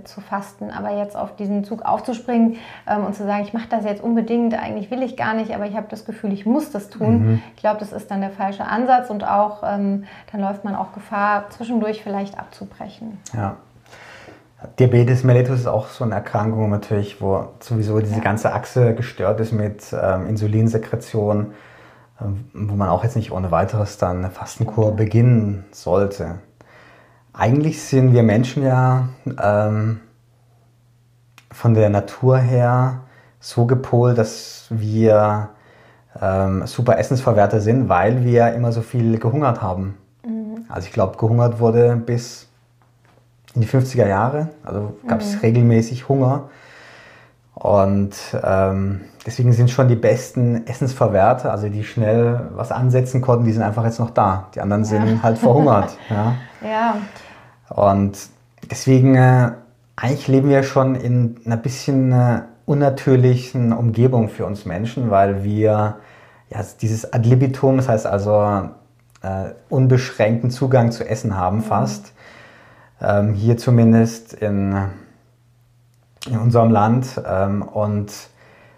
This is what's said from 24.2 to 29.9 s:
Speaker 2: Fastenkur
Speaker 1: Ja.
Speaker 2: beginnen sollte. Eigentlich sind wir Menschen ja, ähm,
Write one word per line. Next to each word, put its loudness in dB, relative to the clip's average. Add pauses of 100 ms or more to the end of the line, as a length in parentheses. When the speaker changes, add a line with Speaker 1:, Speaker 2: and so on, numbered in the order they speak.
Speaker 2:
Fastenkur -4
Speaker 1:
Ja. 0
Speaker 2:
beginnen 2
sollte. -2 (920)
Eigentlich 0
sind 4
wir 6
Menschen 2
ja, 2 (300)
ähm, 0 (1500)